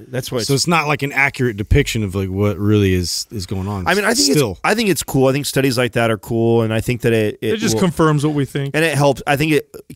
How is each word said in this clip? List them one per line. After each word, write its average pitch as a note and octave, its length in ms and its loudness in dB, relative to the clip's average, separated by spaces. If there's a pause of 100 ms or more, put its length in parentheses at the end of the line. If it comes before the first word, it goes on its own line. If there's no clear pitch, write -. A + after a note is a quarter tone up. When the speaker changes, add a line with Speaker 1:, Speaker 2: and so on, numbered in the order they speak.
Speaker 1:
That's B2+ 240 -8
what A#2+ 140 -2
Speaker 2:
So C#3 80 0
it's C3+ 120 0
not, D#3+ 220 0
like, C#3+ 160 -2
an C#3 80 -4
accurate C3 460 -2
depiction A#2 440 0
of, F#2+ 140 -4
like, G2 140 -2
what G2 280 0
really G2+ 360 4
is, F2+ 360 -2
is F#2 160 -10
going F#2+ 220 -6
on. G2 180 -6
Speaker 1:
I F3 80 0
mean, G3 120 0
I A3+ 80 2
think - 180 0
Speaker 2:
Still. C3 220 2
Speaker 1:
it's, - 100 -12
I F3 100 0
think G#3+ 160 0
it's D#3+ 140 0
cool. C3+ 240 2
I C3 60 4
think C#3 120 -4
studies C3+ 320 0
like B2 140 0
that A#2 180 2
are A2 80 0
cool, A#2 460 2
and A2 100 -2
I A2+ 60 0
think B2 220 -4
that A#2+ 100 2
it, G#2+ 300 0
it A2+ 140 -2
Speaker 3:
It - 20 -4
just G#3+ 180 0
Speaker 1:
will G#3+ 60 0
Speaker 3:
confirms D#3 440 2
what D3+ 80 0
we C#3+ 120 0
think. C#3 280 -6
Speaker 1:
And D#3 120 2
it D3+ 100 0
helps. C#3 320 2
I C#3+ 80 2
think D#3 160 0
it C#3+ 180 2 (260)